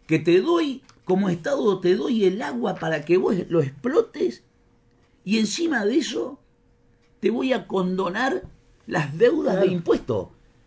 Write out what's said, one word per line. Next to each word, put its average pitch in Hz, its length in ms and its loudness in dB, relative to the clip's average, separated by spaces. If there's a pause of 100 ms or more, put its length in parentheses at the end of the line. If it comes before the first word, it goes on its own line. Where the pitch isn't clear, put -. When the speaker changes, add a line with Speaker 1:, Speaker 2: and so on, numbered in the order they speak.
Speaker 1:
que 156 100 2
te 170 220 4
doy, 311 420 0 (220)
como 190 240 2
Estado, 233 500 0
te 175 160 2
doy 226 300 0
el 190 180 2
agua 233 320 -4
para 160 300 -4
que 175 120 4
vos 190 200 2 (120)
lo 165 140 2
explotes 294 800 -2 (840)
y 208 140 0
encima 247 460 0
de 233 140 2
eso 277 420 -4 (800)
te 202 100 0
voy 262 220 -2
a 196 160 -4
condonar 190 760 -2 (460)
las 147 280 -4
deudas 262 380 2
de 190 60 0
Speaker 2:
Claro. 185 160 4
Speaker 1:
impuestos 110 520 -2 (380)